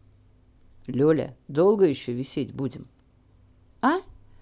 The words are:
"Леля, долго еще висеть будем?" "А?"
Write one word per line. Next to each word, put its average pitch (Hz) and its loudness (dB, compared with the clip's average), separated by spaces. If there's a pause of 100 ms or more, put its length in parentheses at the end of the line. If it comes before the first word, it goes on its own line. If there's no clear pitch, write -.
(880)
"Леля, 139 2 (140)
долго 190 4
еще 127 -2
висеть 127 -6
будем?" 127 -8 (920)
"А?" 311 2 (420)